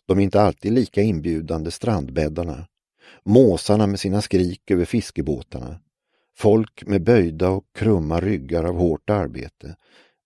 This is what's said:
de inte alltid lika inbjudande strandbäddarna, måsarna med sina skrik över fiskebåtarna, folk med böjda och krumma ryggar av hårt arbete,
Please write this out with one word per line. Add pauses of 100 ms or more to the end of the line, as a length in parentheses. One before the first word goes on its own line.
de
inte
alltid
lika
inbjudande
strandbäddarna, (580)
måsarna
med
sina
skrik
över
fiskebåtarna, (560)
folk
med
böjda
och (100)
krumma
ryggar
av
hårt
arbete, (500)